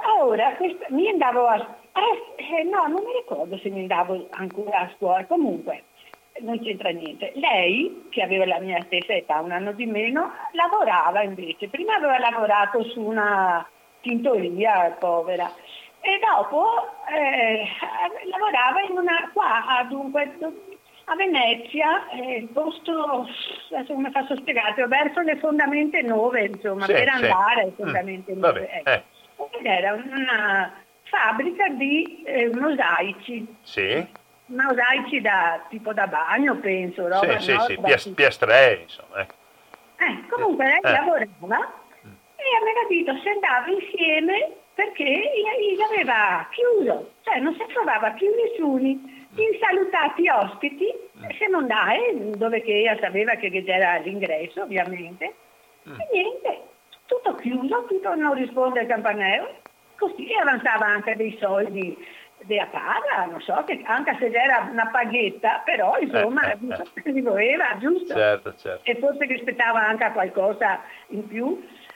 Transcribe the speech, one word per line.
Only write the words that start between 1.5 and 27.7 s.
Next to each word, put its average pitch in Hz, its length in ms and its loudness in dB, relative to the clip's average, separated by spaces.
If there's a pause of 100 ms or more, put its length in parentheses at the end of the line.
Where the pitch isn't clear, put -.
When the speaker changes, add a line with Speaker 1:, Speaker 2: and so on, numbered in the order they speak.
Speaker 1:
eh, - 1040 -4
eh, - 40 0
no, 359 240 2
non 359 140 -2
mi 480 160 -6
ricordo 196 380 -6
se 196 140 -8
mi 196 100 -6
andavo 180 520 -2
ancora 190 480 -4
a 180 160 -4
scuola, 185 280 0
comunque 190 600 -2 (560)
non 226 220 -6
c'entra 202 280 -4
niente. 165 460 -8
Lei, 247 720 0
che 214 120 -4
aveva 185 220 2
la 175 140 0
mia 185 240 -4
stessa 180 320 -2
età, 160 260 0
un 175 120 -6
anno 196 200 -4
di 226 140 -8
meno, 233 440 -2 (220)
lavorava 330 720 2
invece. 190 460 -6
Prima 403 260 -2
aveva 285 240 2
lavorato 226 680 2
su 233 160 -8
una 202 680 2 (360)
tintoria, 202 960 2
povera, 175 520 0 (520)
e 392 180 0
dopo, 403 680 2 (220)
eh, 254 560 2 (640)
lavorava 370 540 2
in 359 160 -4
una... 349 340 0
qua, 226 340 0 (120)
a, 247 60 0
dunque, 277 520 -4 (680)
a 330 100 -2
Venezia, 302 960 0
eh, 254 260 -6
il 226 120 -8
posto, 302 800 -4 (460)
adesso 294 220 -6
come 269 160 -2
faccio 269 240 -2
a - 20 0
spiegartelo, 240 500 -2
verso 294 360 2
le 311 160 0
Fondamente 302 640 0
Nuove, 233 420 2
insomma, 196 400 -4
Speaker 2:
Sì, 190 80 2
Speaker 1:
per 196 160 4
Speaker 2:
sì. 254 160 2
Speaker 1:
andare 202 380 4
alle 185 80 -2